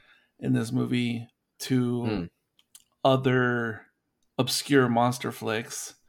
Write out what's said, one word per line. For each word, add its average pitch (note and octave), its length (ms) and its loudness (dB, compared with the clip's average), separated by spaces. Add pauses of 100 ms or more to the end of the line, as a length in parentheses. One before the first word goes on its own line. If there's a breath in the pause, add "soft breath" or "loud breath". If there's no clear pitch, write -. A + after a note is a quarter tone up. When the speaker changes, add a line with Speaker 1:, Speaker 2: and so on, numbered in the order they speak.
(400 soft breath)
Speaker 1:
in C3 140 -2
this A#2+ 180 0
movie A#2+ 560 -2 (320)
to B2 460 0
Speaker 2:
Hmm. G#2 180 -2 (800)
Speaker 1:
other B2 840 2 (500)
obscure C3 520 4
monster A#2+ 420 0
flicks. A2+ 640 -6 (140)